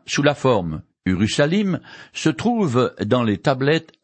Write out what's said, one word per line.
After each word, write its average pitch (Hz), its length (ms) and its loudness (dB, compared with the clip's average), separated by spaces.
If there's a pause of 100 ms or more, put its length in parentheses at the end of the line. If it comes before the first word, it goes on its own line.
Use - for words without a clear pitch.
sous - 160 -2
la 143 120 2
forme 92 480 0 (240)
Urushalim, 143 720 0 (320)
se - 160 -2
trouve 151 680 0 (100)
dans 120 200 0
les 104 140 0
tablettes 143 540 -2 (120)